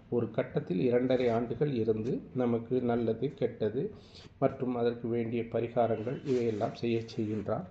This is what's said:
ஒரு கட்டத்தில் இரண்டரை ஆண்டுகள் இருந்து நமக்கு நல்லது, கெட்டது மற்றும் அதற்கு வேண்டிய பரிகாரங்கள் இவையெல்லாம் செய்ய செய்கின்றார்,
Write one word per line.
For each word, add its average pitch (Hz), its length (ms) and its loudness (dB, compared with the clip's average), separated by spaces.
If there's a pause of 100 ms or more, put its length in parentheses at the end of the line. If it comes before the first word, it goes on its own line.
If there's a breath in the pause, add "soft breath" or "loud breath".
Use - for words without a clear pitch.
ஒரு 113 220 0
கட்டத்தில் 160 480 -2
இரண்டரை 123 500 4
ஆண்டுகள் 120 440 0
இருந்து 110 480 0 (140)
நமக்கு 120 460 2
நல்லது, 120 520 0
கெட்டது 117 600 -2 (440 loud breath)
மற்றும் 127 360 0
அதற்கு 120 320 0
வேண்டிய 117 360 -2
பரிகாரங்கள் 113 800 0
இவையெல்லாம் 117 500 0
செய்ய 113 280 0 (120)
செய்கின்றார், 107 560 -2